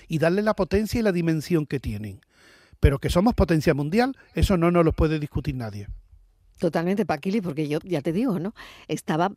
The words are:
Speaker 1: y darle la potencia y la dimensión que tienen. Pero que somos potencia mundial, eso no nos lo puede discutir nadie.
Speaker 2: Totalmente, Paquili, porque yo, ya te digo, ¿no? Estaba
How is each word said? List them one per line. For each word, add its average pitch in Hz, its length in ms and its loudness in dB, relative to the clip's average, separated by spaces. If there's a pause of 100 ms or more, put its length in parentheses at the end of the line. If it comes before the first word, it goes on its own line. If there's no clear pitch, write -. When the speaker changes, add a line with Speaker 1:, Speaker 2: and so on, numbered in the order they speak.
Speaker 1:
y 165 100 -2
darle 170 240 2
la 214 120 2
potencia 208 460 0
y - 20 0
la 208 100 2
dimensión 165 540 0
que 135 140 -4
tienen. 104 400 -8 (600)
Pero 139 180 6
que - 120 -4
somos 208 240 2
potencia 165 400 2
mundial, 196 420 0 (180)
eso 175 220 2
no 170 140 2
nos 175 140 4
lo 156 80 4
puede 156 260 0
discutir 143 360 -6
nadie. 107 340 -10 (720)
Speaker 2:
Totalmente, 180 480 0
Paquili, 220 340 -2
porque 156 260 -4
yo, 147 160 -2
ya 170 200 -4
te 170 100 -2
digo, 202 260 -2
¿no? 180 160 -6 (320)
Estaba 165 500 -2